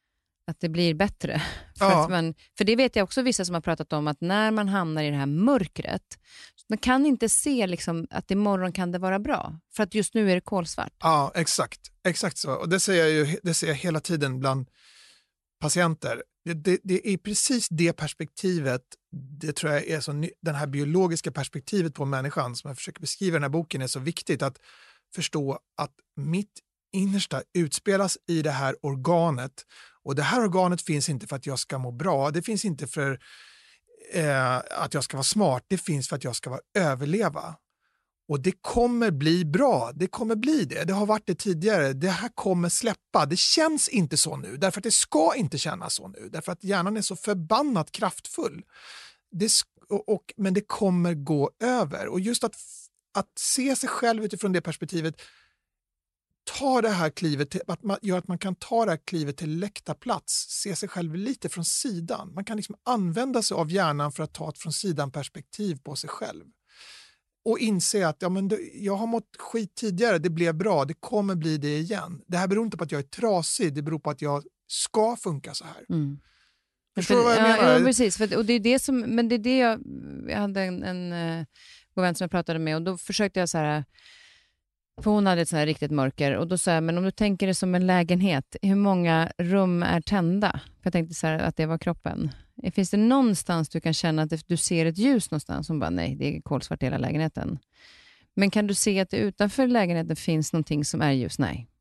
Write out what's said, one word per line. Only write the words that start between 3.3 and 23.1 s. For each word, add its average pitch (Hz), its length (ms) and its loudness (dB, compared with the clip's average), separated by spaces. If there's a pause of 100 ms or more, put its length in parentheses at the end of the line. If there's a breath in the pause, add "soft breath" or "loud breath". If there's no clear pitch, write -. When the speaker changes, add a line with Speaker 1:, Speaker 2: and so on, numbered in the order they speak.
Speaker 1:
som 175 100 -4
har 165 80 0
pratat - 300 -2
om, 151 160 0
att 147 120 -4
när 208 300 2
man 214 180 0
hamnar 165 340 0
i 147 80 0
det 147 60 0
här 139 100 0
mörkret, 196 920 0 (500 loud breath)
man 214 100 -2
kan 262 280 2
inte 226 220 2
se 240 380 0
liksom 170 440 -4
att - 200 -6
imorgon 190 420 0
kan 180 200 -4
det 180 60 -2
vara 185 200 0
bra, 208 400 -4 (140)
för 214 100 -2
att - 120 -4
just 208 200 -2
nu 214 160 4
är 180 40 6
det 180 60 2
kolsvart. - 600 -6
Speaker 2:
Ja, 151 340 2
exakt. - 460 -2 (240)
Exakt 175 340 -2
så. 135 160 -4
Och - 140 -4
det 185 120 2
ser 196 140 2
jag 160 160 6
ju, 156 320 2
det 170 120 0
ser 170 120 -2
jag 156 80 0
hela 156 260 -2
tiden 139 400 -2
bland 135 280 0 (920 soft breath)
patienter. 156 640 0 (220)
Det, 170 100 -4
det, 180 280 0
det 190 260 -2
är 196 80 0
precis 214 520 -2
det 170 240 2
perspektivet, 151 920 -4 (580)
det 151 120 -6
tror 151 200 -2
jag 143 160 0
är 156 120 -2
så 147 120 -6
ny-, 151 180 -2 (100)
den 156 140 -4
här 147 120 -4
biologiska 156 640 0
perspektivet 156 640 -4
på 147 100 -6
människan 135 520 -4
som - 120 -12
jag 135 80 -12
försöker - 240 -14
beskriva 170 340 -2